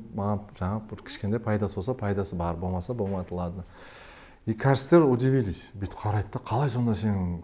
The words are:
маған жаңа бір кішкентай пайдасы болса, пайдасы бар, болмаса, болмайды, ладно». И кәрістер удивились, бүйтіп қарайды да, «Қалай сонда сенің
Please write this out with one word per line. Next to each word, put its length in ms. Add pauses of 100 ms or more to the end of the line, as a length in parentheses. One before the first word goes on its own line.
(160)
маған 240 (180)
жаңа 220 (100)
бір 160
кішкентай 320
пайдасы 380
болса, 180
пайдасы 400
бар, 220
болмаса, 380
болмайды, 400
ладно». 300 (800)
И 60
кәрістер 560
удивились, 640
бүйтіп 300
қарайды 320
да, 100
«Қалай 240
сонда 240
сенің 520